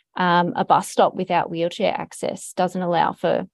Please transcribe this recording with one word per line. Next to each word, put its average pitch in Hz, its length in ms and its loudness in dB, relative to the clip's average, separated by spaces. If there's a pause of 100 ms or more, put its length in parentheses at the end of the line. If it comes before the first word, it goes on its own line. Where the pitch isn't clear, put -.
(160)
um, 175 400 2
a 190 80 0
bus 160 240 2
stop - 260 2
without 175 360 -2
wheelchair 170 440 -2
access - 600 -8
doesn't 180 260 -2
allow 170 320 0
for - 420 -2